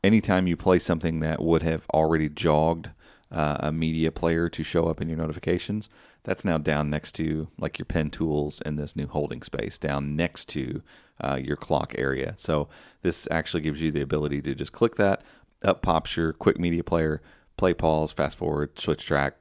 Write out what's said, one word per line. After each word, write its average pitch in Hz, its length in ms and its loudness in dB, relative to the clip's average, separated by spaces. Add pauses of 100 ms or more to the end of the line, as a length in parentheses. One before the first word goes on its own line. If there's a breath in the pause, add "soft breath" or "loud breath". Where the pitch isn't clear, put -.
anytime 95 460 4
you 85 80 2
play 90 240 6
something 82 400 0
that 78 200 -2
would 82 220 4
have 80 280 -2
already 78 380 4
jogged, 80 640 2 (400 soft breath)
uh, 76 300 0
a 76 120 -2
media 80 400 0
player 82 360 2
to - 140 -6
show 82 260 2
up 80 120 -2
in 82 80 -4
your 80 100 -4
notifications, 85 720 -2 (340 soft breath)
that's - 220 -4
now 85 140 2
down 76 320 0
next 73 220 -4
to, 78 360 -4 (100)
like, 78 200 -6
your - 80 -8
pen 78 240 0
tools 73 520 -2
in 76 140 -4
this 73 200 -6
new 73 100 -4
holding 65 360 -4
space, - 360 -8
down 71 380 -2
next - 320 -4
to, 65 340 -4 (380 loud breath)
uh, 67 200 -2
your 69 160 -2
clock - 400 -2
area. 67 400 -2
So 73 320 0 (340 loud breath)
this - 280 -2
actually 82 320 0
gives 78 180 -2
you 78 120 0
the 73 80 0
ability 71 420 -2
to 69 120 -4
just - 180 -8
click - 240 2
that, 98 260 2 (400 loud breath)
up 92 200 2
pops 82 340 0
your 80 160 0
quick - 260 2
media 85 260 0
player, 80 380 0 (340 soft breath)
play, 90 180 2
pause, 78 380 2
fast 73 240 -2
forward, 73 420 -4
switch - 280 -2
track 71 340 0